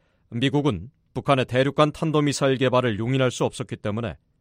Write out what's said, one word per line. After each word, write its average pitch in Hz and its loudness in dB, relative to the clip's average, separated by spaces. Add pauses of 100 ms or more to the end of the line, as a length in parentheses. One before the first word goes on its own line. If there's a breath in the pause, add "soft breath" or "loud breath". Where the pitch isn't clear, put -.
(300)
미국은 131 -2 (240)
북한의 131 2
대륙간 139 2
탄도미사일 147 0
개발을 123 2
용인할 127 0
수 - -4
없었기 113 -4
때문에 107 -6 (240)